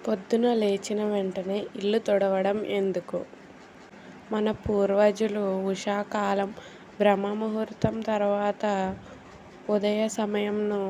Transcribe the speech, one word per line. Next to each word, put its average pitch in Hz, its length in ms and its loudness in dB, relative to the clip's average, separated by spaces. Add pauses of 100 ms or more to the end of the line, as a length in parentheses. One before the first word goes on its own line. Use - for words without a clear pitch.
పొద్దున 233 500 2
లేచిన 208 500 0
వెంటనే 196 640 -2 (100)
ఇల్లు 208 240 2
తుడవడం 196 640 2
ఎందుకు? 190 540 -2 (1120)
మన 214 200 0
పూర్వజులు 202 1120 2
ఉషాకాలం 202 840 -2 (480)
బ్రహ్మముహూర్తం 214 1040 2
తర్వాత 208 640 0 (1040)
ఉదయ 208 380 2
సమయంను 208 720 0 (100)